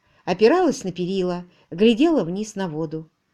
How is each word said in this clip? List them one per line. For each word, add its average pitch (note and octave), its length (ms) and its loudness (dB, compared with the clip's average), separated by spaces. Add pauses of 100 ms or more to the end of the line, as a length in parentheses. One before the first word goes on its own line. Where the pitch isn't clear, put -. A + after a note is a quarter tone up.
(240)
опиралась B3+ 580 2
на F#3+ 80 -6
перила, F3+ 540 -4 (260)
глядела A3+ 540 4
вниз G3 320 -8
на F#3+ 120 -4
воду. D#3+ 400 -8 (260)